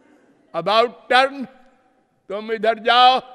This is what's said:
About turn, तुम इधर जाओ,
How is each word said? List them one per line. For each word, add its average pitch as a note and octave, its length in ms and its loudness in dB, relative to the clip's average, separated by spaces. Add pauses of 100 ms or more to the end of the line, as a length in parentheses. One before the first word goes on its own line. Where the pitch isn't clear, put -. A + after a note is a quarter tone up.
(560)
About G#3 320 0 (240)
turn, C4+ 340 0 (840)
तुम G#3+ 240 -10
इधर A3 260 -2
जाओ, A#3+ 420 2 (140)